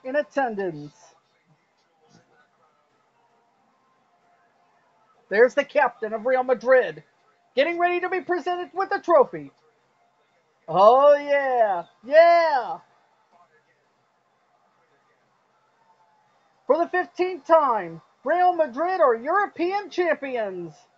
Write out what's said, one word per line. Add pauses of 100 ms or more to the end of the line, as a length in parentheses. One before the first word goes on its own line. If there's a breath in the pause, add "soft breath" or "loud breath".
in
attendance. (4000)
There's
the
captain
of
Real
Madrid, (520)
getting
ready
to
be
presented
with
the
trophy. (1160)
Oh,
yeah, (200)
yeah. (4000)
For
the
fifteenth
time, (220)
Real
Madrid
are
European
champions. (240)